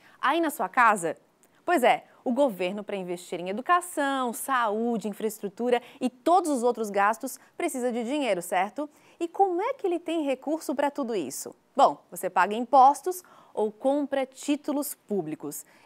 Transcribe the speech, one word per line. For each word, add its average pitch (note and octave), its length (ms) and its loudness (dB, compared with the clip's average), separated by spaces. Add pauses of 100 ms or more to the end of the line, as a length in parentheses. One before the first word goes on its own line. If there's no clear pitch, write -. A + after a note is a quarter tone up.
(200)
aí D#4 220 2
na D#4+ 80 0
sua G#3+ 180 -4
casa? G#3 480 4 (480)
Pois E4 200 4
é, F#3 220 4 (180)
o C#4 80 -2
governo, G#3 520 0
pra G#3 120 -8
investir F3+ 440 -8
em F3 80 -8
educação, C4+ 880 -2
saúde, A#3 720 -2
infraestrutura A3 760 -4 (160)
e B3+ 100 -2
todos F4 400 2
os B3+ 140 0
outros A3+ 260 0
gastos, G3+ 500 0 (160)
precisa C4 360 -4
de A#3 120 -4
dinheiro, A#3 380 -2
certo? G#3 480 -4 (300)
E E4+ 80 -4
como F4+ 340 0
é C5+ 140 -2
que - 100 -6
ele F4 140 -2
tem E4 240 -4
recurso C#4 500 -4
pra C#4+ 160 0
tudo A#3+ 260 -4
isso? C#3 400 -6 (200)
Bom, F#3+ 340 4
você F3+ 180 -8
paga F#3 280 2
impostos C#4 680 4 (300)
ou G#3+ 180 -2
compra C4+ 540 -2
títulos C#4+ 680 -4
públicos. D#3 680 -6 (220)